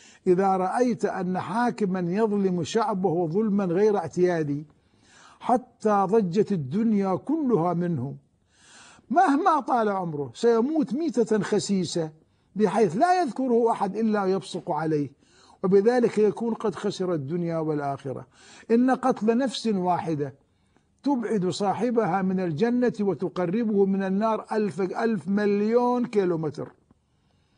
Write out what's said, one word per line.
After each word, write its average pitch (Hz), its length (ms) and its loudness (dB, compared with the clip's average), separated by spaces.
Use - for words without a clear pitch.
"إذا 190 300 4
رأيت 214 480 0
أن 185 340 -2
حاكمًا 208 600 -2
يظلم 190 640 0
شعبه 190 600 0
ظلما 202 380 0
غير 202 320 2
اعتيادي، 160 680 -2
حتى 208 720 0
ضجت 202 420 2
الدنيا 190 640 0
كلها 226 580 0
منه، 160 400 -4
مهما 320 500 4
طال 226 280 0
عمره 165 460 -4
سيموت 233 600 2
ميتة 233 480 0
خسيسة، 175 680 -2
بحيث 196 400 2
لا 359 260 4
يذكره 240 500 2
أحد 202 240 -4
إلا 208 280 0
يبصق 185 460 -4
عليه، 151 400 -2
وبذلك 202 540 4
يكون 220 360 0
قد 214 200 -4
خسر 185 400 -4
الدنيا 165 440 -4
والآخرة. 139 680 -6
إن 240 200 4
قتل 233 480 0
نفس 254 280 -2
واحدة 170 680 -2
تبعد 226 460 0
صاحبها 196 760 0
من 190 180 0
الجنة 226 600 0
وتقربه 196 840 0
من 196 180 0
النار 208 500 -2
ألف، 202 280 -2
ألف 196 480 -2
مليون 214 800 2
كيلومتر، 160 680 -2